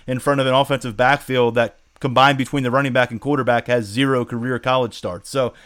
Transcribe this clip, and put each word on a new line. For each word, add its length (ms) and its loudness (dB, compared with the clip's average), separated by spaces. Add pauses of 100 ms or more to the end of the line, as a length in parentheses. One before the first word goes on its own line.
in 120 -4
front 220 0
of 60 0
an 60 2
offensive 440 0
backfield 580 2
that 220 0 (220)
combined 380 4
between 260 -2
the 80 0
running 220 0
back 180 2
and 80 -8
quarterback 480 0
has 160 0
zero 400 0
career 340 -6
college 360 -2
starts. 360 -10
So, 240 -2 (120)